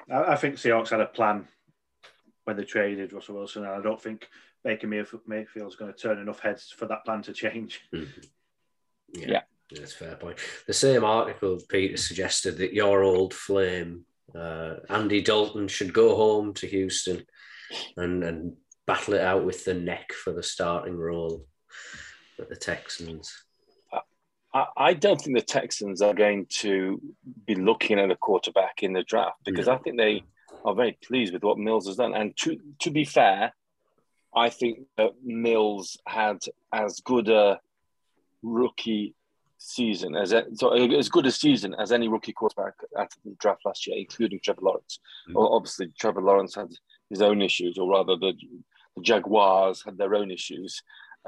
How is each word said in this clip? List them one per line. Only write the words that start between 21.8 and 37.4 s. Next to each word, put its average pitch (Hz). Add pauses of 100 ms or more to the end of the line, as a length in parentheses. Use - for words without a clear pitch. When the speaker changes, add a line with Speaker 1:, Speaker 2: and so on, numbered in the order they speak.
Speaker 2:
at -
the -
Texans. - (1080)
Speaker 3:
I, 135 (120)
I 170
don't 175
think 135
the 107
Texans 101
are 104
going 101
to 95 (440)
be 110
looking 101
at 98
a 90
quarterback 95
in 92
the 92
draft 92
because 92
Speaker 2:
No. 123
Speaker 3:
I 131
think 131
they 107 (420)
are 104
very 113
pleased 120
with 92
what 104
Mills 107
has 95
done. 113
And 107
to, 160 (220)
to 165
be 147
fair, 110 (840)
I 117
think 120 (160)
that 110 (120)
Mills 113
had 107 (280)
as 107
good 120
a 104 (840)